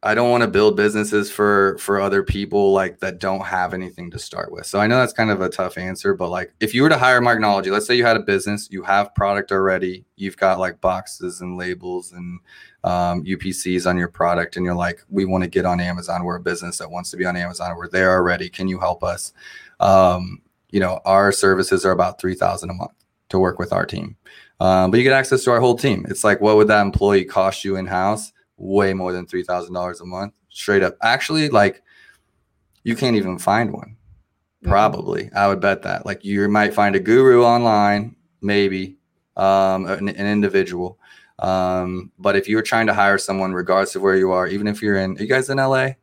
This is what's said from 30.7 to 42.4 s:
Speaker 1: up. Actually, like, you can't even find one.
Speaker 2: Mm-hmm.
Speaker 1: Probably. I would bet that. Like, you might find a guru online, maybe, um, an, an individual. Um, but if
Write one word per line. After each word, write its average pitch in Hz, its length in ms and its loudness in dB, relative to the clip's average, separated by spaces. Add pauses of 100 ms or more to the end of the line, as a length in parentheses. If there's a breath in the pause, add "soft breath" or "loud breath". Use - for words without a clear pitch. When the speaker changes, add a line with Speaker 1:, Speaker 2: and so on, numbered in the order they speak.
Speaker 1:
up. 87 180 -2
Actually, 143 460 0
like, 104 340 2 (1000 soft breath)
you 117 100 -2
can't 120 220 0
even 95 200 -2
find 107 360 0
one. - 240 -16 (640)
Speaker 2:
Mm-hmm. 87 80 -2
Speaker 1:
Probably. - 640 0
I 101 140 2
would 98 100 0
bet 95 240 -2
that. 95 240 -6
Like, 98 180 -8
you 101 240 0
might 104 240 2
find 101 220 2
a 95 60 4
guru 120 420 6
online, 110 720 2 (280)
maybe, 95 540 -2 (400)
um, 95 500 2
an, 98 220 -4
an 101 180 -6
individual. 92 760 0 (400 soft breath)
Um, 92 760 -4
but 98 200 0
if 98 120 0